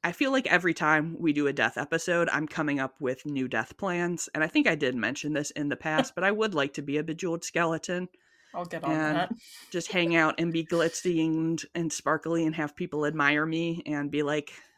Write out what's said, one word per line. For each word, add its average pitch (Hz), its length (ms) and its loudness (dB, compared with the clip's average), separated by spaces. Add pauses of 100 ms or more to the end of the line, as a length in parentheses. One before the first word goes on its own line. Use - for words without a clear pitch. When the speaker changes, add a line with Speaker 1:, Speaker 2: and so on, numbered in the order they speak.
Speaker 1:
I 175 100 0
feel 269 180 2
like 269 160 2
every 170 260 4
time 156 460 2
we 160 140 2
do 147 140 4
a 139 60 2
death 120 240 2
episode, 165 520 0
I'm 151 180 0
coming 147 320 -2
up 135 220 -4
with 127 240 -4
new 135 240 -2
death 113 280 -2
plans. 175 560 -2
And 156 100 0
I 156 40 0
think 285 200 4
I 175 80 2
did 135 200 0
mention 123 380 -2
this 147 180 -2
in 147 180 -4
the 131 60 0
past, 156 400 -2
Speaker 2:
<laughs> - 0 -
Speaker 1:
but 175 80 -2
I 196 80 4
would 214 220 0
like 143 220 0
to 156 60 -8
be 143 160 -2
a 151 60 -2
bejeweled 165 400 -4
skeleton 170 640 -2 (460)
Speaker 2:
I'll 175 120 -6
get 170 200 -8
on - 80 0
Speaker 1:
and 156 220 2
Speaker 2:
that. 180 180 0 (360)
Speaker 1:
just 170 220 -4
hang 170 240 2
out 156 240 4
and 165 140 0
be 165 120 -2
glitzy 165 600 2
and, 160 360 0 (140)
and 165 160 -2
sparkly 160 540 0
and 156 100 -2
have 151 200 -4
people 151 300 -4
admire 151 400 2
me 165 400 -2
and 147 260 -4
be 147 120 0
like, 147 300 -2 (240)